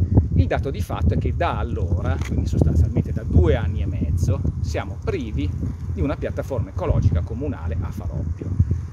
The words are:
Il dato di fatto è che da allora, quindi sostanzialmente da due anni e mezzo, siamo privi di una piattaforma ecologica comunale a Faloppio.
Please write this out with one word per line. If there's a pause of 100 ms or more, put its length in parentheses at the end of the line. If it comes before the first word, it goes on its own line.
(340)
Il
dato
di
fatto
è
che
da
allora, (100)
quindi
sostanzialmente
da
due
anni
e
mezzo, (200)
siamo
privi (460)
di
una
piattaforma
ecologica
comunale
a
Faloppio. (440)